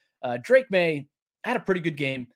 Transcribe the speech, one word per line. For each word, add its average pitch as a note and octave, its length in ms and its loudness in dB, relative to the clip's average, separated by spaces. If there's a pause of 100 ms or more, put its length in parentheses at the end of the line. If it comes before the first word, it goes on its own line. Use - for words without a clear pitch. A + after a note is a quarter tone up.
(220)
Uh, B2 160 -6
Drake B3+ 320 4
Maye E3 380 0 (360)
had A#3 140 -2
a - 20 -2
pretty F3+ 220 -2
good D#3 160 -4
game, C3+ 380 -4